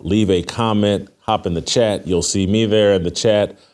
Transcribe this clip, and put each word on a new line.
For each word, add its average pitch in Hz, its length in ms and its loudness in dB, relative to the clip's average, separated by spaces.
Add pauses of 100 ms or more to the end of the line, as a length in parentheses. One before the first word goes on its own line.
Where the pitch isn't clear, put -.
leave 101 280 0
a 87 140 2
comment, 104 720 -2
hop 107 300 -4
in 87 80 -2
the 80 80 -2
chat. 107 420 0
You'll 85 160 0
see 98 240 -2
me 107 220 0
there 104 260 4
in 95 80 2
the 87 80 -4
chat, 104 480 0 (160)